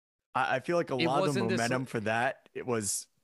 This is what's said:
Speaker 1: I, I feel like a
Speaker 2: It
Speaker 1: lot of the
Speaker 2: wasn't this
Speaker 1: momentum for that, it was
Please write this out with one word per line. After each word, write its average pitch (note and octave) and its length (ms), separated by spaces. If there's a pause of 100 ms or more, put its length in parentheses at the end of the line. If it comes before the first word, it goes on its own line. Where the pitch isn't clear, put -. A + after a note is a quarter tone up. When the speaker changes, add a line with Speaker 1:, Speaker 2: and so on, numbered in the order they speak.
(340)
Speaker 1:
I, B2+ 220
I C3 40
feel E3+ 180
like E3 120
a C#3 60
Speaker 2:
It B2+ 100
Speaker 1:
lot D3 120
of - 60
the D3 80
Speaker 2:
wasn't A#2+ 160
this A#2 120
Speaker 1:
momentum B2+ 240
for A#2+ 160
that, A#2 540
it E2+ 120
was A2 420 (160)